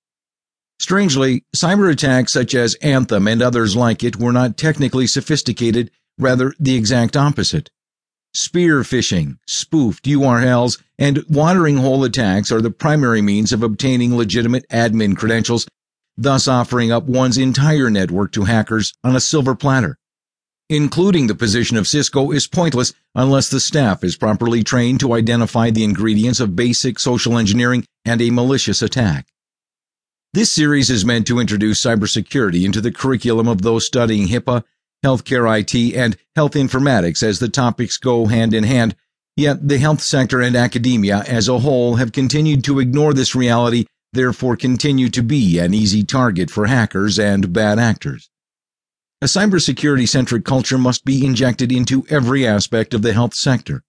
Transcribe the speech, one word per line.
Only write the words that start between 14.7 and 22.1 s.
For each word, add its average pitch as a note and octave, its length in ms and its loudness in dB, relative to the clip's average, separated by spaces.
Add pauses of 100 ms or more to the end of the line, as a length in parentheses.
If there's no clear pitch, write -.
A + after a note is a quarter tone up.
credentials, A2+ 500 -2 (540)
thus C3+ 280 0
offering A#2+ 420 0
up A#2 140 0
one's B2+ 340 0
entire C3 500 2
network F#2+ 440 0
to G#2+ 100 -2
hackers A2 500 0 (120)
on B2+ 100 2
a B2+ 60 2
silver C3 340 0
platter. C3 420 0 (720)
Including D3+ 600 2
the G#2 80 -2
position A#2 400 0
of G2+ 100 0
Cisco C#3+ 460 -2